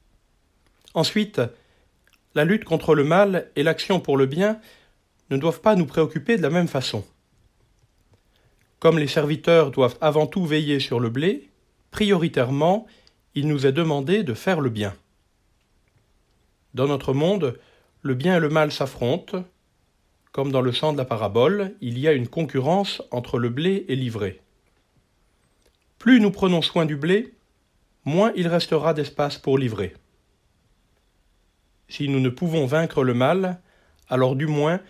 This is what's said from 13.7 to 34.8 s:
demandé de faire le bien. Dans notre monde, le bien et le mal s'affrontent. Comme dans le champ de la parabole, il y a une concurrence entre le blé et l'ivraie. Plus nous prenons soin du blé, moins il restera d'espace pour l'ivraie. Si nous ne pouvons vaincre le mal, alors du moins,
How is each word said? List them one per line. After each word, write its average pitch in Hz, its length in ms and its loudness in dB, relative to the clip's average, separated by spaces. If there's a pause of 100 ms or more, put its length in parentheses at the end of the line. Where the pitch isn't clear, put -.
demandé 156 500 0
de 135 100 -4
faire 170 280 -2
le 131 100 0
bien. 101 240 -4 (1800)
Dans 131 100 0
notre 135 280 -2
monde, 151 440 0 (440)
le 139 100 -4
bien 170 240 2
et - 20 4
le 151 120 0
mal 156 200 2
s'affrontent. 147 760 -4 (840)
Comme 139 220 -4
dans 131 80 2
le 123 120 0
champ 156 200 -2
de 143 60 -4
la 127 80 -2
parabole, 123 760 0
il 120 180 -6
y 143 80 -2
a 160 60 6
une 123 160 0
concurrence 165 840 -2
entre 123 280 -4
le 120 100 0
blé 185 400 -2
et 131 80 -2
l'ivraie. 110 460 -6 (1600)
Plus 240 220 6
nous 202 100 2
prenons 180 300 0
soin 165 240 0
du 151 100 -4
blé, 180 380 -2 (720)
moins 185 320 2
il 175 100 0
restera 165 460 0
d'espace 147 460 -4
pour 135 180 0
l'ivraie. 107 380 -4 (1900)
Si 143 220 -6
nous 135 100 2
ne 131 80 2
pouvons 156 380 -2
vaincre 151 380 0
le 123 100 2
mal, 175 440 0 (520)
alors 127 260 2
du 151 100 -2
moins, 151 440 0